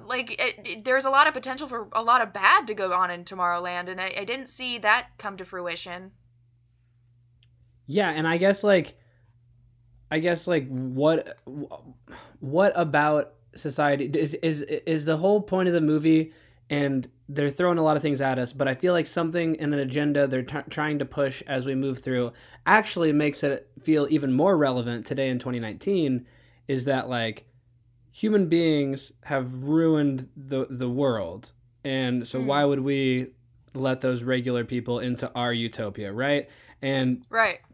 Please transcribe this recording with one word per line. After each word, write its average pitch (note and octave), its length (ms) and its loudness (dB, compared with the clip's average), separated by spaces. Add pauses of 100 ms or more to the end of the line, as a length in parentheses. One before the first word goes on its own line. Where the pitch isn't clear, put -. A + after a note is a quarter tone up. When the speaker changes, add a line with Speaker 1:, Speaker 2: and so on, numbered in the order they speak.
Speaker 1:
like, B3 240 -6
it, A#3 340 -4
it, A#3+ 200 -12
there's C4 220 2
a C4+ 40 0
lot C#4 160 6
of D4+ 80 0
potential C4 320 -10
for A#3+ 260 -10
a A3+ 120 -2
lot A#3+ 160 4
of G#3 120 -4
bad A3+ 360 4
to G#3 60 -6
go F#3+ 180 -2
on F3+ 180 2
in F3 140 -10
Tomorrowland, F3+ 640 -4
and F#3 120 -8
I, F#3 160 -6
I G3+ 80 -6
didn't B3 220 -8
see B3 320 -8
that A3 300 2 (100)
come G3 200 -10
to F#3 60 -10
fruition. F3+ 680 -10 (1700)
Speaker 2:
Yeah, F3 240 0
and D#3 180 2
I E3+ 100 4
guess, G3 260 4
like, F#3+ 320 4 (1120)
I D#3 100 2
guess, E3+ 260 0
like, D#3 220 0
what, C3 720 0 (1000)
what E3 360 2
about D3+ 580 2 (200)
society C#3+ 600 0
is, D3+ 200 0
is, D#3 280 -2
is D#3 420 -2
the D#3 120 2
whole G3 260 4
point F#3 260 0
of E3+ 60 2
the E3+ 60 4
movie, D#3 520 4 (380)
and C#3 380 0 (200)
they're C#3+ 220 -2
throwing F3 280 2
a E3 40 2
lot D#3 140 4
of D3 60 -2
things C#3+ 180 0
at C3 180 0
us, B2+ 140 -4
but C#3 160 -2
I C3 60 0
feel F3+ 200 0
like E3 120 0
something E3 500 -2
in D3 180 -2
an C#3+ 40 0
agenda C#3+ 480 0
they're C3 160 -2
t-, C#3+ 160 -6 (120)
trying D3+ 280 -2
to C#3 60 -2
push C3+ 420 -4
as C3 200 -4
we C#3 80 -2
move C3 240 -2
through B2 340 -2 (340)
actually F3 460 4
makes D3 300 0
it C#3 260 -2 (140)
feel D3+ 280 2
even C#3+ 220 2
more E3+ 240 4
relevant B2 500 0
today C3+ 220 -2
in B2+ 100 -2
twenty B2 220 -6
nineteen, C3 680 -2 (420)
is C3 180 -2
that, C3 220 0
like, A2+ 360 -4 (680)
human G#3 360 0
beings D3+ 640 2 (120)
have B2+ 400 -4
ruined D3 720 2
the, C3+ 340 -4
the B2 180 -4
world, A2+ 640 -2 (320)
and B2+ 420 -2
so C3 140 -6
Speaker 1:
Mm. B2+ 60 -2
Speaker 2:
why C#3+ 180 2
would C#3 160 2
we C3 480 0 (460)
let C3 260 -2
those B2+ 220 0
regular B2 420 0
people A#2+ 360 -4
into B2 340 -4
our A#2+ 180 -2
utopia, A2 600 -6
right? C#3+ 360 0 (320)
And B3 480 0
Speaker 1:
Right. A3 300 0 (160)